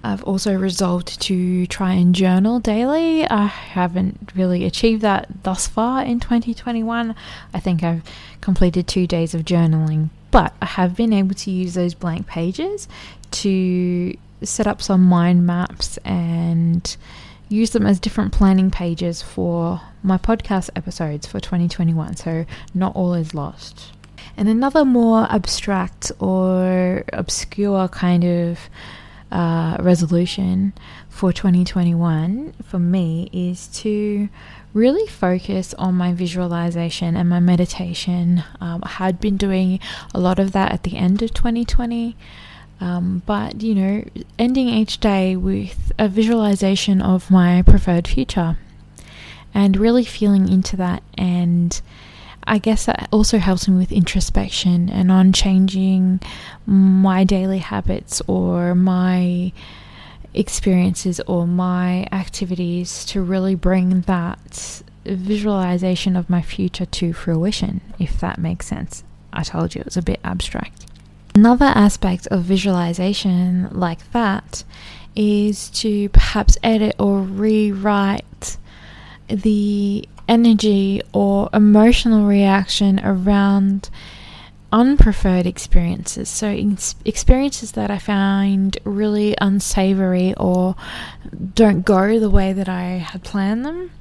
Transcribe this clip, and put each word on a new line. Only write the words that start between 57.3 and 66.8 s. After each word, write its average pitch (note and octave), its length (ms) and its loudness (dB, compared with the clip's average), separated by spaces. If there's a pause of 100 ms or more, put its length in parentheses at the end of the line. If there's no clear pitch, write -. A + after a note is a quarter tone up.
habits - 680 -4
or F3+ 480 0
my F3+ 800 0 (840)
experiences F#3 920 -2
or E3+ 180 -2
my F3+ 640 -2
activities F3+ 960 -6
to G3 160 -4
really F#3+ 320 -2
bring F#3 480 2
that - 800 -6 (240)
visualization F#3 1080 -2
of F3 120 -2
my F3 140 0
future F3+ 440 -4